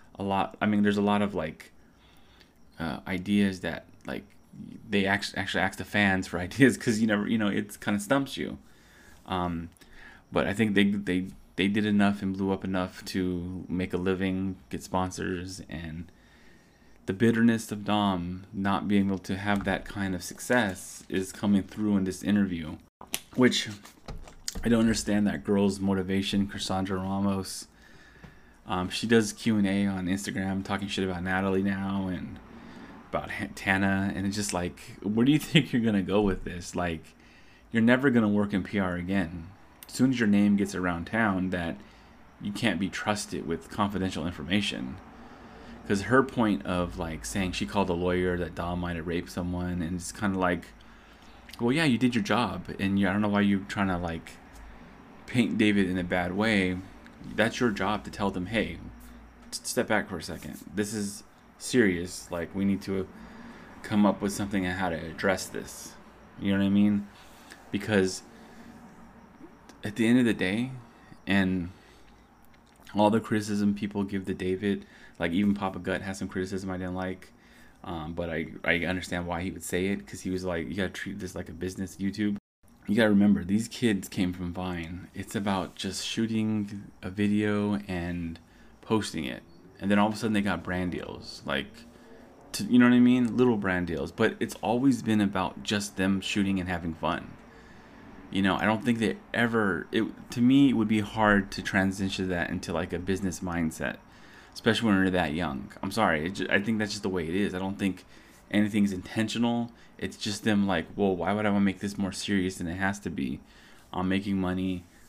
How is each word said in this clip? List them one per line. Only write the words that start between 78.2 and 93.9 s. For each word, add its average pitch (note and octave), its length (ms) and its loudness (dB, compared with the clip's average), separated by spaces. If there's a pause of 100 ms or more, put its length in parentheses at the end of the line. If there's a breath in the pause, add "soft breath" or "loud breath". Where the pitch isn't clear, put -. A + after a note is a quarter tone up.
I, D#2+ 180 -4 (160)
I E2+ 220 2
understand F2+ 420 -4
why F2 140 -4
he F#2 100 -4
would - 120 -10
say F#2 240 0
it, G2+ 200 -4
'cause - 140 -14
he F#2+ 80 -6
was F#2 160 -2
like, E2+ 240 -4
"You D2+ 60 -8
gotta F#2+ 140 -2
treat - 300 -10
this F#2 160 -10
like F#2 140 -8
a F#2+ 40 -12
business, F#2 440 -8
YouTube." G#2 400 -2 (520)
You G2+ 60 2
gotta A2+ 140 6
remember, G2+ 340 6
these G#2 240 0
kids G#2 400 0
came F#2 240 -2
from F2+ 220 -6
Vine. F2+ 600 -8
It's - 220 -8
about G2+ 400 -2
just - 320 -6
shooting G#2+ 800 -2 (120)
a G2 80 -8
video G#2 760 2
and F2 540 -6 (400 loud breath)
posting G2 460 -2
it. A#1+ 180 -8 (340)
And G2 140 -2
then G#2 80 6
all G#2 80 6
of A2 60 -2
a - 20 -8
sudden A2 160 -2
they G2+ 100 2
got F2+ 220 -2
brand F2+ 300 -2
deals. - 520 -10
Like, C#2 220 -2 (880 loud breath)
to, G#2+ 100 -4
you A#2+ 160 6
know B2 60 10
what B2 100 8
I B2 60 8
mean? B2 340 6
Little A#2+ 220 4
brand F#2 300 0
deals. D2+ 260 -4